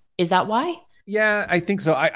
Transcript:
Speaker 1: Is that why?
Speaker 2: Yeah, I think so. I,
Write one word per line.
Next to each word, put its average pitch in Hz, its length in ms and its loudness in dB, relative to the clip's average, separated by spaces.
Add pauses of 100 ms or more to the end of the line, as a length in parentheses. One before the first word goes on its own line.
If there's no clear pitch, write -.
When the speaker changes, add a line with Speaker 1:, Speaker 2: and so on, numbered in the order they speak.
(180)
Speaker 1:
Is 175 120 0
that 185 180 2
why? 277 280 -2 (340)
Speaker 2:
Yeah, 208 380 0
I 175 140 0
think 196 180 -2
so. 160 140 0
I, 147 220 0